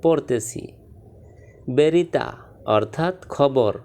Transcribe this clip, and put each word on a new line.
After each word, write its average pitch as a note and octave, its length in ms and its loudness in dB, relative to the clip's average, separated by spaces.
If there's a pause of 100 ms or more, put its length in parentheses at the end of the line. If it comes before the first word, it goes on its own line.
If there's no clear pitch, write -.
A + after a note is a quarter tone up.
পড়তেছি। D3+ 600 0 (1040)
বেরিতা D#3+ 580 2 (400)
অর্থাৎ A2 500 0 (120)
খবর। C3 440 2 (120)